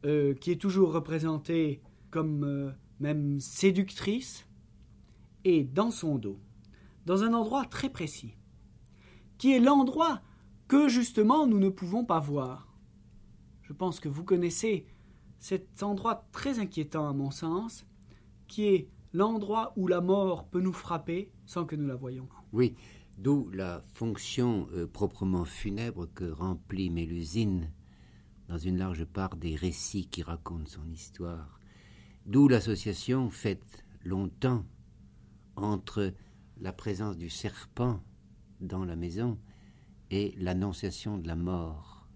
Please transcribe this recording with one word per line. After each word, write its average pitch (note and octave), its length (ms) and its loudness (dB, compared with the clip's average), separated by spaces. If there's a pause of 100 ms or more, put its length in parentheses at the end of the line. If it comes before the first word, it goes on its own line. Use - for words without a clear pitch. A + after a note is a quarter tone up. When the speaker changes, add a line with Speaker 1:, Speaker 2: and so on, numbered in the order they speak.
Speaker 1:
euh, C#3+ 300 4
qui E3+ 160 -4
est E3+ 100 0
toujours F#3+ 320 4
représentée D#3+ 880 0 (300)
comme, D#3 340 -2
euh, C#3 280 -2 (280)
même D3 400 0
séductrice, G3 1040 0 (1000)
et E3+ 200 6
dans F3 260 0
son D#3 280 -2
dos, G#2 200 -6 (680)
dans F#3+ 200 2
un A3+ 100 2
endroit A#3 300 0
très - 260 -6
précis, - 460 -10 (1000)
qui C4+ 160 6
est C4 60 8
l'endroit C#4 640 6 (460)
que C#4+ 200 8
justement B3 600 4
nous G#3+ 100 6
ne G3 100 6
pouvons F#3+ 360 -2
pas E3+ 160 2
voir. C#3+ 580 -6 (840)
Je - 100 -16
pense E3+ 260 -4
que D#3 100 -6
vous C#3+ 140 -6
connaissez F3+ 640 0 (540)
cet - 420 -6
endroit G#3 480 -2
très C4 300 -4
inquiétant D#3 480 -2
à C#3+ 40 -2
mon C#3 200 -2
sens, F3+ 560 -6 (580)
qui G#3 200 -2
est F#3+ 220 4 (240)
l'endroit G#3+ 640 0
où F#3 140 0
la F3+ 120 4
mort F#3 480 2
peut F3+ 120 0
nous F#3 120 0
frapper E3+ 600 -6 (120)
sans E3+ 200 -4
que D#3 100 -8
nous D3 140 -2
la B2+ 80 -4
voyions. C3 320 -10 (240)
Speaker 2:
Oui, A#2+ 240 4 (420)
d'où A#2+ 320 2
la F#2 320 -6 (120)
fonction, A#2 800 0
euh, F2 140 -2
proprement F#2 580 -2
funèbre G#2 680 -6
que F2+ 160 -6
remplit F#2 580 -4
Mélusine E2+ 840 -2 (720)
dans F2 120 -8
une F2+ 200 0
large F2+ 280 -4
part F#2+ 280 -6
des D#2+ 220 -4
récits F2 500 -4
qui - 160 -8
racontent E2 480 -8
son D#2 180 -12
histoire. E2 680 -12 (680)
D'où C3+ 200 8
l'association A#2 840 2
faite - 560 -6 (200)
longtemps F#2+ 600 0 (920)
entre G2+ 580 -2 (460)
la F#2+ 120 -6
présence G2+ 440 -6
du E2 120 -10
serpent G#2+ 720 -4 (600)
dans F#2 240 -6
la E2 100 -6
maison F#2 420 -4 (760)
et G2+ 280 0
l'annonciation F#2+ 800 -4
de E2 80 -8
la E2 80 -4
mort. E2 800 -6